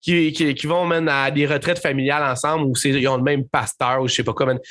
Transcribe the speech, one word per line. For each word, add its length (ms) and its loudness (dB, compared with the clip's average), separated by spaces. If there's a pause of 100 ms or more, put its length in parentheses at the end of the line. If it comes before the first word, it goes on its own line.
qu'ils, 320 2
qu'ils, 220 0
qu'ils 160 -8
vont, 160 0
man, 240 0
à 200 2
des 160 0
retraites 320 0
familiales 440 0
ensemble, 420 0
ou 100 0
c'est, 140 0
ils 200 2
ont 100 0
le 40 0
même 240 0
pasteur, 540 -2
ou 80 0
je 60 -2
sais 100 -2
pas 80 -2
quoi, 140 0
man. 120 0 (120)